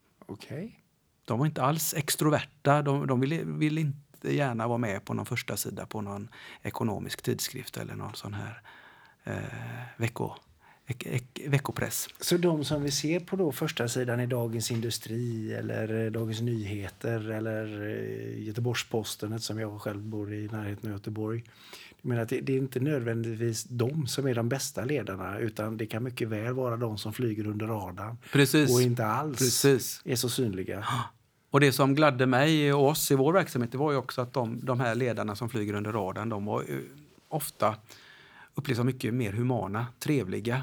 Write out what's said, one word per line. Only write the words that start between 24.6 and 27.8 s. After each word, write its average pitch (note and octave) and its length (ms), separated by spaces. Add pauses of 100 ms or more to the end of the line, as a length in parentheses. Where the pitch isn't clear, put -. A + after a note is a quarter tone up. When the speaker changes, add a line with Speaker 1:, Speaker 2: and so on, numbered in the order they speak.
Speaker 1:
ledarna, D3+ 540
utan A2 380
det A2 100
kan A2+ 160
mycket B2 260
väl A2 260
vara B2+ 220
de A2+ 220
som G#2+ 140
flyger A2 340
under G#2+ 200
radarn G#2 520 (140)